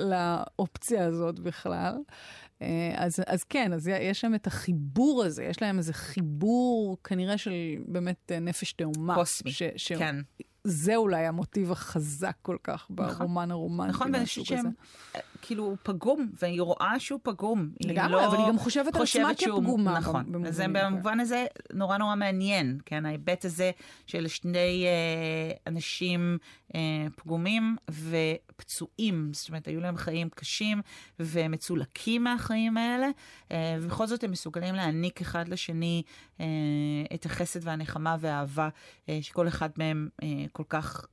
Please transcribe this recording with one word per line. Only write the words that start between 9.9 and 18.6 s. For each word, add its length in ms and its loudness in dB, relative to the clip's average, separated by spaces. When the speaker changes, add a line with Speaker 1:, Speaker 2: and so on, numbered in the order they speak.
Speaker 2:
כן. 240 0
Speaker 1:
זה 320 2
אולי 300 4
המוטיב 460 0
החזק 720 -2
כל 200 -2
כך 280 -6
Speaker 2:
נכון. 280 -2
Speaker 1:
ברומן 320 0
הרומנטי 400 -2
Speaker 2:
נכון, 160 0
ואני 120 2
Speaker 1:
מהסוג 260 -2
Speaker 2:
חושבת 140 0
שהם, 80 0
Speaker 1:
הזה. 100 -4
Speaker 2:
אה, 40 -8
כאילו, 220 -4
הוא 180 -2
פגום, 480 0
והיא 200 2
רואה 360 2
שהוא 240 -6
פגום. 480 0
היא 100 0
Speaker 1:
לגמרי, 220 2
Speaker 2:
לא 140 8
Speaker 1:
אבל 120 6
היא 100 6
גם 100 6
חושבת 280 2